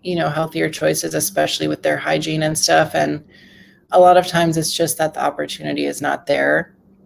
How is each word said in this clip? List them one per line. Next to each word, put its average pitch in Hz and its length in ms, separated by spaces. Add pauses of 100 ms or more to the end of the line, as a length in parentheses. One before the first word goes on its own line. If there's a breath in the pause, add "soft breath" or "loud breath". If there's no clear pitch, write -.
you 180 120
know, 160 120
healthier 160 420
choices, 156 440
especially - 560
with 151 140
their 151 120
hygiene 156 480
and 156 140
stuff. 160 380
And 151 280 (680 soft breath)
a 185 80
lot 180 180
of 175 100
times 165 300
it's 156 180
just 165 220
that 156 160
the - 100
opportunity 147 640
is 143 160
not 143 240
there 143 500 (300)